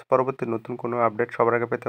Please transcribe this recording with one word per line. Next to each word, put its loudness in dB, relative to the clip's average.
পরবর্তী 2
নতুন -6
কোনো -2
আপডেট 0
সবার 0
আগে -2
পেতে -4